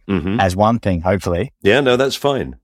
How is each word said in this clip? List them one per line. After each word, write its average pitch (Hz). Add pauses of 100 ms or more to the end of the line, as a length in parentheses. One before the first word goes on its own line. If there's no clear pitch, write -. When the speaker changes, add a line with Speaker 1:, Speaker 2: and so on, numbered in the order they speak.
Speaker 1:
Mm-hmm. 95
Speaker 2:
as 92
one 110
thing, 90
hopefully. 92
Speaker 1:
Yeah, 110
no, 123
that's 131
fine. 110